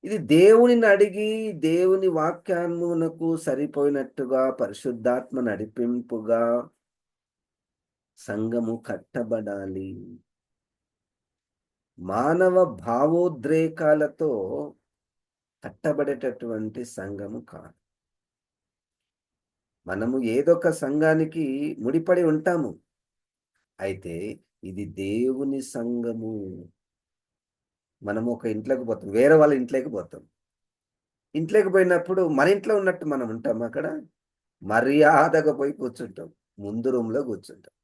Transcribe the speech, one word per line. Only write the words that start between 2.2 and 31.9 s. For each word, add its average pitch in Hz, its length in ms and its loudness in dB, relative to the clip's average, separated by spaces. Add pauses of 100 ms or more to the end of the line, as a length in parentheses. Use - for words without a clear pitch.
సరిపోయినట్టుగా 139 1120 -2
పరిశుద్ధాత్మ 123 880 -4
నడిపింపుగా 117 1300 -2 (1500)
సంఘము 113 680 -4
కట్టబడాలి. 101 1300 -8 (1800)
మానవ 165 680 2
భావోద్రేకాలతో 156 1700 0 (1300)
కట్టబడేటటువంటి 120 1200 -6
సంఘము 101 560 -12
కాదు. - 340 -20 (2000)
మనము 113 360 -4
ఏదొక 143 480 4
సంఘానికి 156 1080 0
ముడిపడి 165 440 2
ఉంటాము, 156 580 0 (1000)
అయితే 95 600 -8 (240)
ఇది 95 200 -10
దేవుని 127 800 -4
సంఘము. 117 720 -6 (1700)
మనము 113 300 -4
ఒక 117 140 -8
ఇంట్లోకి 113 380 -4
పోతాం, 98 260 -6
వేరే 131 240 6
వాళ్ళ 151 200 6
ఇంట్లోకి 127 340 -4
పోతాం. 98 400 -12 (1040)
ఇంట్లోకి 185 340 2
పోయినప్పుడు 180 600 2